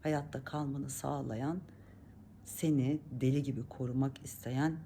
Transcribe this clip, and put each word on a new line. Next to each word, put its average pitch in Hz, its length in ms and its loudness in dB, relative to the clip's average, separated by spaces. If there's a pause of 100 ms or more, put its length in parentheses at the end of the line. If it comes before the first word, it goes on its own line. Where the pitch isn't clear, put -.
hayatta 143 400 0
kalmanı 139 460 -2
sağlayan, 139 720 -2 (840)
seni 147 540 4 (120)
deli 131 320 4
gibi 135 260 -2
korumak 131 560 0
isteyen 143 600 0